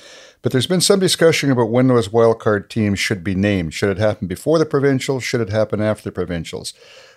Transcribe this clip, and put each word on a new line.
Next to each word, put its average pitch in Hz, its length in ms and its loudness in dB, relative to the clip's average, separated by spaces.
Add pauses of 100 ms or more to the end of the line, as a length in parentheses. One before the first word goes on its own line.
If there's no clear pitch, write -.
(400)
But 123 120 -4
there's 127 160 0
been 180 120 0
some 202 200 4
discussion 160 500 2
about 120 180 2
when 127 200 2
those 117 220 2
wild 113 280 4
card 104 320 -2
teams 104 280 0
should 98 240 -4
be 95 120 -4
named. 95 400 0
Should 104 160 0
it 90 80 -2
happen 107 280 -2
before 139 320 0
the 156 60 2
provincials? 135 600 0
Should 123 180 -2
it 104 80 -6
happen 107 320 -2
after 107 220 -2
the 98 80 -10
provincials? 85 600 -8 (440)